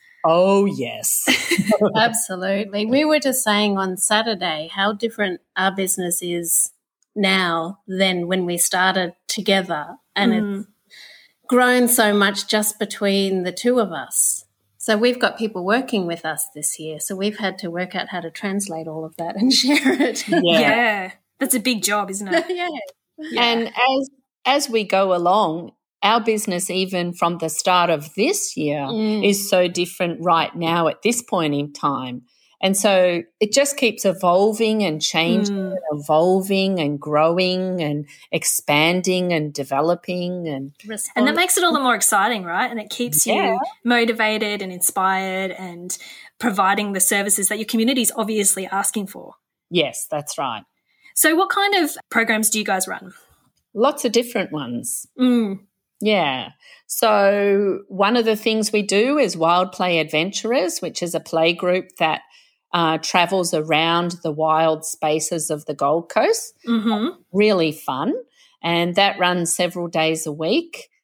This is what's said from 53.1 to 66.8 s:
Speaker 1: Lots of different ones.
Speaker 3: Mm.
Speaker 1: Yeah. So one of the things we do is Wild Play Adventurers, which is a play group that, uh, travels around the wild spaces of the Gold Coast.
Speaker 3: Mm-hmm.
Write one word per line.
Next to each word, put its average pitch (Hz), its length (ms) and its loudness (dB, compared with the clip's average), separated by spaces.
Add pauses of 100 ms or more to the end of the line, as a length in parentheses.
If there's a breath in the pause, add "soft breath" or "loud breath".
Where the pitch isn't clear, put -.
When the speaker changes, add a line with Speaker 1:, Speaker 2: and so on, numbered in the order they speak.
Speaker 1:
Lots 269 300 2
of 226 80 -2
different 240 380 0
ones. 123 560 -8 (120)
Speaker 3:
Mm. 233 420 2 (400)
Speaker 1:
Yeah. 147 500 0 (360 loud breath)
So 202 1040 2
one 202 280 2
of 240 80 2
the 220 120 2
things 220 360 0
we 208 100 2
do 220 360 2
is 208 180 2
Wild 175 360 2
Play 180 260 0
Adventurers, 202 840 -2
which 165 220 -8
is 170 120 -2
a 160 60 -2
play 165 320 2
group 180 460 -2
that, 156 220 0 (540 soft breath)
uh, 165 240 2
travels 175 560 0
around 165 580 0 (100)
the 160 100 -2
wild 156 520 2
spaces 156 640 -2
of 151 160 -4
the 151 80 -4
Gold 156 340 0
Coast. - 460 0 (120)
Speaker 3:
Mm-hmm. 226 540 -2 (120)